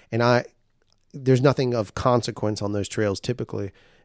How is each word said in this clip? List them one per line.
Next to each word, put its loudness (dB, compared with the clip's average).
and 0
I, 4
there's 2
nothing 2
of -4
consequence -2
on -4
those -2
trails -2
typically, -6